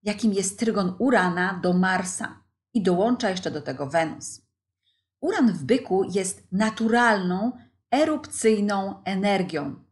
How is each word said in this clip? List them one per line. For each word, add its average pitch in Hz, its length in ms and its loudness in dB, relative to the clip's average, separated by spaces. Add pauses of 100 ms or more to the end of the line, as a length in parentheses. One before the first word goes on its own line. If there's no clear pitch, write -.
jakim 208 300 0
jest 190 260 -2
trygon 196 400 0
Urana 185 640 2
do 180 100 2
Marsa 185 680 0 (300)
i 226 80 2
dołącza 202 480 2
jeszcze 180 220 -4
do 151 100 -6
tego 135 260 -8
Wenus. 160 540 -4 (840)
Uran 294 300 2
w 151 100 -8
byku 190 400 0
jest 185 480 -6
naturalną, 220 1000 2 (400)
erupcyjną 208 1120 0
energią. 185 720 -2 (160)